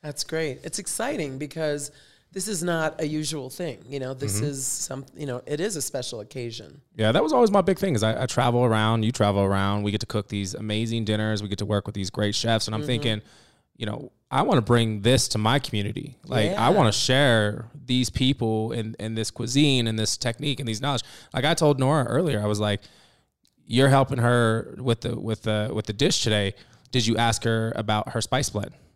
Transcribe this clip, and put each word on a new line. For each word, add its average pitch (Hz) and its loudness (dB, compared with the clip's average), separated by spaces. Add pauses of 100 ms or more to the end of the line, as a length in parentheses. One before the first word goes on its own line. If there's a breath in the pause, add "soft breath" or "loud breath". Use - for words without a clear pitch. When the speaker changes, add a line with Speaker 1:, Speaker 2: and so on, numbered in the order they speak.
Speaker 1:
That's 147 -8
great. 156 -4
It's - -10
exciting 208 -6
because 147 -4 (420 soft breath)
this 190 -6
is 196 -4
not 165 0
a 160 0
usual 151 -4
thing. 135 -8 (100)
You 139 -8
know, 131 -6
this 120 -4
Speaker 2:
Mm-hmm. 107 -2
Speaker 1:
is 139 -4
some, - -6 (100)
you 151 -10
know, 123 -6
it 147 -4
is 185 -4
a 147 -6
special 123 -8
occasion. 113 -12 (120)
Speaker 2:
Yeah, 110 2
that 165 4
was 311 0
always 240 6
my 196 4
big 185 2
thing 190 0
is 104 2
I, 110 0
I - -4
travel 123 2
around, 110 4
you 110 2
travel 101 2
around, 98 2
we 104 0
get 101 0
to - -6
cook 104 -4
these 101 -4
amazing 110 -4
dinners, 107 0
we 104 -8
get 98 -4
to 101 -4
work 101 0
with 107 -10
these 95 -4
great 104 -2
chefs, 113 0
and 107 -6
I'm 110 -4
Speaker 1:
Mm-hmm. 147 -6
Speaker 2:
thinking, 113 -2 (560 soft breath)
you 117 -6
know, 110 -8 (180)
I 131 2
wanna 214 4
bring 113 2
this 120 2
to - -2
my 110 2
community. - -6
Like, 123 0
I - -2
Speaker 1:
Yeah. 110 2
Speaker 2:
wanna 147 6
share 117 2 (200)
these 123 0
people 113 0
and, 110 -6
and 110 -6
this 113 -4
cuisine 127 2
and 110 -2
this 110 -2
technique 131 -4
and 131 -6
these 110 -6
knowledge. 143 -2 (280 loud breath)
Like 123 -2
I 160 4
told 147 4
Nora 135 2
earlier, 131 0
I 107 0
was 104 0
like, 104 0 (840 soft breath)
"You're 131 4
helping 135 4
her 117 2
with 123 0
the, - -4
with 110 -4
the, 107 0
with 107 -4
the 110 -4
dish 135 2
today. 104 2 (360 soft breath)
Did 117 0
you 113 2
ask 117 0
her 113 0
about 107 -2
her 117 -4
spice 131 -2
blend?" - -6 (240)